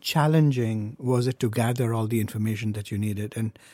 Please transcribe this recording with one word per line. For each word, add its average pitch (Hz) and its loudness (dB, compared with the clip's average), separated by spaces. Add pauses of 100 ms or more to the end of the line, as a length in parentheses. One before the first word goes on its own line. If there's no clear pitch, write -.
challenging 131 2
was 123 0
it 127 -4
to 120 2
gather 120 0
all 113 0
the 113 0
information 107 -2
that 104 -8
you 104 -4
needed, 104 -4
and 110 -6 (160)